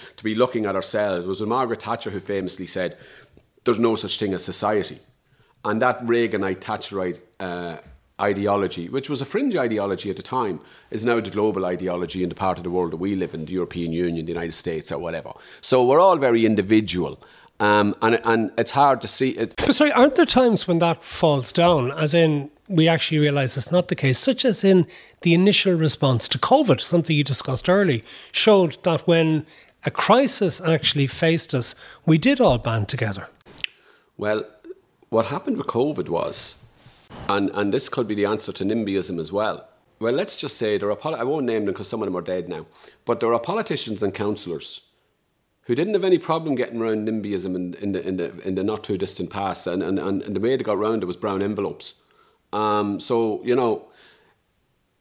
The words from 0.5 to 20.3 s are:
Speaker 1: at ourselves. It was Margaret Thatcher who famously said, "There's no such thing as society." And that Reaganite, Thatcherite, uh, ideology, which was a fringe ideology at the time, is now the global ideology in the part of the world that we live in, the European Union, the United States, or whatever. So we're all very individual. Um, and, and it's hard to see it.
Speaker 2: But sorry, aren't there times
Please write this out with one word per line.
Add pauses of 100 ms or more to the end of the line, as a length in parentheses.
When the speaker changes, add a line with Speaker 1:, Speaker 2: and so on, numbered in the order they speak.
Speaker 1:
at
ourselves.
It
was
Margaret
Thatcher
who
famously
said, (680)
"There's
no
such
thing
as
society." (680)
And
that
Reaganite,
Thatcherite, (200)
uh, (440)
ideology,
which
was
a
fringe
ideology
at
the
time, (280)
is
now
the
global
ideology
in
the
part
of
the
world
that
we
live
in,
the
European
Union,
the
United
States,
or
whatever. (260)
So
we're
all
very
individual. (400)
Um,
and,
and
it's
hard
to
see
it.
Speaker 2:
But
sorry,
aren't
there
times